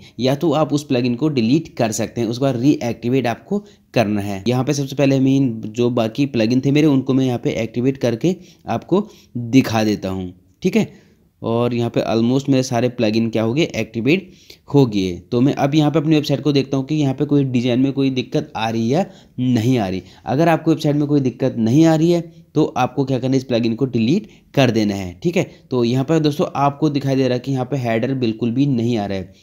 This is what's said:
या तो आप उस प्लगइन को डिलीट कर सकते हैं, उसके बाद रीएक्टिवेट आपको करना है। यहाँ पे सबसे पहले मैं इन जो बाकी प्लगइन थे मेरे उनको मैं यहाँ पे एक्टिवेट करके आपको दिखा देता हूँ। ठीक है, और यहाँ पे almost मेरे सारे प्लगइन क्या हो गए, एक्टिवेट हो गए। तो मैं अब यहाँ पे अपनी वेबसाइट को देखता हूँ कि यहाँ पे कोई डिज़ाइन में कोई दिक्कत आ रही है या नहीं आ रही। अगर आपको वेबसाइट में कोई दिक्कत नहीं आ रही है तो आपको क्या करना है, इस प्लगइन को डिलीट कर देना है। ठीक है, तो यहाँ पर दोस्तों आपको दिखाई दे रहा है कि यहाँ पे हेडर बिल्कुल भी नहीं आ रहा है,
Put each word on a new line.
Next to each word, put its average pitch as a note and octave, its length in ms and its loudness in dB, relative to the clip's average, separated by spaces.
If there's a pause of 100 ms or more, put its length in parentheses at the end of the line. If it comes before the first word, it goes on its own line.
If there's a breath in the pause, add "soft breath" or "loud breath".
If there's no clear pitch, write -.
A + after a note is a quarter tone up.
(200 loud breath)
या B2+ 140 2
तो C#3+ 180 0
आप D3 200 0
उस D3 120 -2
प्लगइन B2 300 -2
को D3+ 160 -2
डिलीट C3 460 2
कर A2 160 0
सकते G#2+ 280 -4
हैं, A2 80 -2
उसके A#2+ 140 -4
बाद B2+ 180 0
रीएक्टिवेट A#2+ 640 0
आपको G3 360 -4 (320 loud breath)
करना G#2 260 2
है। G2 280 -6
यहाँ B2 160 0
पे C#3+ 100 -2
सबसे C3+ 220 -6
पहले C3+ 240 2
मैं C3+ 160 4
इन C3+ 160 2 (140)
जो A#2+ 260 0
बाकी A#2+ 360 -2
प्लगइन A#2+ 320 0
थे C#3 100 0
मेरे D3+ 160 4
उनको C3+ 280 2
मैं C3 120 2
यहाँ B2 120 -2
पे A2+ 200 -4
एक्टिवेट B2 400 -2
करके C3+ 380 0 (320 loud breath)
आपको E3 380 -2 (300 loud breath)
दिखा A#2 480 2
देता G2+ 260 -2
हूँ। F#2 220 -6 (300)
ठीक F3+ 140 0
है, - 120 2 (540 soft breath)
और A#2 320 0
यहाँ A#2+ 160 -2
पे - 140 -2
almost B2 440 0
मेरे C3 140 2
सारे B2 280 -2
प्लगइन A2+ 400 0
क्या A2 120 0
हो A2+ 100 0
गए, D3+ 120 0
एक्टिवेट A#2 640 -2 (380 loud breath)
हो C#3 180 6
गए। G2 260 -2 (100)
तो A#2+ 180 -2
मैं C3+ 160 4
अब C#3 180 0
यहाँ D3+ 160 4
पे D#3 80 0
अपनी D#3 160 2
वेबसाइट D3 260 0
को D3 120 0
देखता C3+ 240 0
हूँ C3 100 -2
कि D3+ 80 -4
यहाँ C#3 200 0
पे D3 100 -2
कोई C#3+ 200 2
डिज़ाइन B2 360 0
में C3+ 120 2
कोई C3+ 180 0
दिक्कत C3+ 460 -4
आ A2 140 -2
रही A2+ 120 -2
है A2+ 80 -2
या F3 140 0 (360 loud breath)
नहीं B2 380 2
आ G2+ 100 0
रही। F#2 140 -6 (240 loud breath)
अगर D3 220 2
आपको D#3+ 220 2
वेबसाइट D3 260 0
में D3 120 0
कोई D3 120 2
दिक्कत C3 380 -2
नहीं A#2+ 280 4
आ D#3+ 80 4
रही D#3+ 160 2
है E3+ 100 2 (340 loud breath)
तो D3+ 100 2 (120)
आपको - 280 -2
क्या C3 140 -2
करना B2+ 120 -4
है, C3+ 60 2
इस B2+ 80 0
प्लगइन A2+ 300 0
को C3 120 -2
डिलीट B2 420 0 (260 soft breath)
कर C3 160 4
देना G#2+ 240 0
है। F2+ 280 -8
ठीक F3 140 -2
है, E3+ 60 2 (280 loud breath)
तो B2 140 0
यहाँ B2+ 200 0
पर D#3+ 140 0
दोस्तों D3+ 280 0 (100)
आपको C#3+ 340 0
दिखाई C3+ 260 -2
दे C3 120 2
रहा B2 60 0
है B2 60 -2
कि C#3 120 -6
यहाँ B2+ 120 -2
पे C#3+ 140 -4
हेडर A#2+ 380 0
बिल्कुल A#2 340 -2
भी C3 180 0
नहीं A#2+ 300 0
आ G2+ 80 -2
रहा F#2+ 120 -4
है, F#2 140 -10 (100)